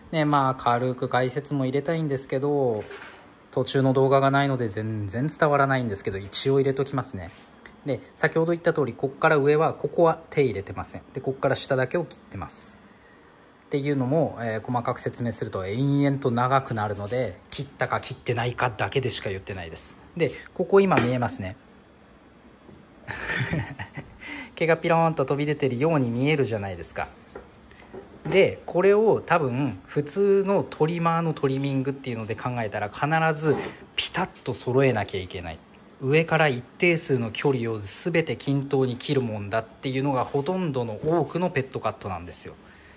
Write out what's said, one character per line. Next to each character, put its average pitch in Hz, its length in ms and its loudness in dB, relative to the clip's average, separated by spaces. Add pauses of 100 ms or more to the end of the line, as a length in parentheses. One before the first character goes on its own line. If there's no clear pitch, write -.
(100)
ね、 156 140 2
ま 143 260 4
あ、 131 40 -2
軽 123 400 0
く 123 140 -4
解 127 200 2
説 139 240 -6
も 135 140 0
入 131 60 -2
れ 143 100 0
た 165 120 -2
い 160 80 -2
ん 156 60 -2
で 139 80 0
す 127 120 -8
け 135 120 -2
ど、 135 420 0 (720)
途 131 120 0
中 139 180 2
の 131 100 6
動 131 160 6
画 139 120 6
が 135 100 4
な 139 120 4
い 139 60 2
の 135 80 0
で 120 120 -2
全 107 380 -4
然 117 220 -2
伝 156 220 2
わ 143 80 4
ら 135 80 4
な 135 100 2
い 127 80 0
ん 117 40 -4
で 101 80 -4
す - 60 -12
け - 80 -4
ど、 98 80 -6
一 101 320 -2
応 139 100 4
入 135 40 2
れ 139 80 2
と 135 120 -2
き 131 100 -6
ま 131 80 -2
す - 120 -10
ね。 87 160 -10 (540)
で、 131 160 -4 (140)
先 - 200 0
ほ 165 120 4
ど 170 60 2
言 170 60 0
っ 165 40 -14
た 170 100 4
通 151 140 0
り、 113 80 -6
こ 135 200 -4
っ - 40 -18
か 160 100 4
ら 156 80 6
上 147 200 4
は、 117 180 2
こ - 140 -4
こ - 140 2
は 160 160 4 (120)
手 147 140 2
入 117 100 0
れ 95 80 -4
て - 100 -12
ま - 120 -10
せ - 140 -14
ん。 - 40 -16 (100)
で、 131 80 -8
こ 135 160 -4
っ - 40 -18
か 147 80 2
ら 131 80 2
下 - 200 0
だ 131 100 2
け 180 120 -2
を 170 60 -2
切 - 120 -12
っ - 20 -20
て - 180 -18
ま 92 120 -10
す。 - 300 -16 (880)
っ - 40 -20
て 147 60 0
い 143 160 0
う 139 40 2
の 127 100 0
も、 143 340 2
え 110 180 -4
ー、 - 40 -4
細 139 200 -2
か 123 120 -2
く - 40 -8
説 123 240 -6
明 120 100 0
す - 120 -6
る 110 60 -6
と 95 160 -6
延 139 380 2
々 139 140 2
と 135 120 0
長 127 320 2
く 135 100 -10
な 107 160 -2
る 104 80 -4
の 101 100 -8
で、 113 320 -4 (120)
切 143 140 -8
っ - 20 -10
た - 200 -6
か 110 140 -2
切 - 140 -10
っ - 20 -10
て - 160 -4
な 117 140 -2
い 120 80 -4
か 123 160 0
だ 104 180 -4
け 131 140 0
で - 80 -2
し - 100 -4
か - 80 -6
言 95 120 -6
っ - 20 -18
て - 100 -12
な 95 100 -10
い 82 80 -12
で 82 60 -14
す。 - 200 -16 (200)
で、 160 160 0 (220)
こ 185 100 -2
こ 196 160 8
今 185 160 4
見 123 160 4
え 127 60 0
ま 127 100 0
す - 120 -8
ね。 95 140 -8 (1500)
<laughs> - 1500 -8
毛 165 80 2
が 160 100 6
ピ 175 120 -4
ロ 165 80 6
ー 165 140 6
ン 156 40 -2
と 147 100 2
飛 143 140 0
び 147 80 0
出 147 80 0
て 143 140 0
る 120 100 0
よ 160 160 4
う 151 60 4
に 120 100 2
見 123 180 2
え 156 80 4
る 139 80 2
じ 110 120 -2
ゃ - 20 -4
な 98 120 -4
い 90 60 -8
で 85 60 -12
す - 100 -14
か。 - 160 -6 (1200)
で、 175 380 4
こ 175 160 2
れ 196 100 8
を 202 280 6
多 165 180 2
分 127 480 0
普 - 160 -4
通 196 420 2
の 190 240 2
ト - 160 0
リ 170 160 -2
マ 165 180 2
ー - 20 2
の 165 120 0
ト - 140 -2
リ 135 140 0
ミ 139 120 -2
ン 131 120 0
グ 135 80 -2
っ - 20 -8
て 135 160 -10
い 120 40 -4
う 113 40 -6
の 110 80 -8
で 110 80 -4
考 123 160 -6 (100)
え 110 80 -4
た 104 120 -6
ら、 104 80 -4
必 - 180 -2 (320)
ず 151 160 2 (400)
ピ - 160 -2
タ - 120 -2
ッ 185 60 -2 (160)
と 131 100 -4
揃 131 280 2
え 131 100 6
な 104 140 0
き - 100 -8
ゃ 92 40 -4
い 90 80 -10
け 87 140 -10
な 82 100 -8
い。 80 60 -12 (420)
上 147 240 2
か 165 140 2
ら 156 100 4
一 120 160 -2 (140)
定 175 180 4
数 143 220 0
の 113 120 -2
距 143 220 0
離 117 180 -2
を 110 80 -4
全 160 460 -2
て 120 120 -4
均 139 320 -2
等 131 180 2
に 120 100 -4
切 - 180 -4
る 135 60 4
も 110 180 -4
ん 101 100 -8
だ 110 100 -2
っ 113 60 -4
て - 240 -10
い 131 120 -2
う - 20 -2
の 143 100 0
が、 127 120 0
ほ 139 180 -2
と 180 160 -2
ん 175 140 -2
ど 127 120 -2
の 110 200 -8
多 160 200 2
く - 140 -4
の 180 120 0
ペ 135 100 0
ッ - 40 -4
ト - 140 -10
カ 110 120 -2
ッ - 20 -6
ト - 160 -10
な 90 100 -6
ん 87 80 -12
で 87 60 -14
す - 140 -16
よ。 71 80 -14 (420)